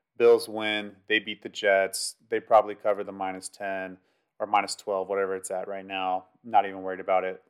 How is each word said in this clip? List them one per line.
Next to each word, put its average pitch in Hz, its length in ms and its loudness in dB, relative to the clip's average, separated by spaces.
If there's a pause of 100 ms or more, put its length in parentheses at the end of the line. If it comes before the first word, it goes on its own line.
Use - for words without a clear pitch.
(160)
Bills 117 320 6
win. 107 460 -4 (140)
They 110 100 4
beat 104 240 -10
the 113 60 -8
Jets. 98 640 0 (140)
They 113 100 0
probably 104 380 4
cover 104 260 -2
the 98 80 -12
minus 95 380 -8
ten 95 500 -8 (400)
or 107 80 -6
minus 101 300 0
twelve, 95 320 -4
whatever 98 260 -2
it's 95 160 -8
at 92 160 -6
right 98 180 -10
now. 92 420 -4 (180)
Not 107 220 4
even 95 160 -8
worried 92 180 -6
about 92 240 2
it. 92 260 -6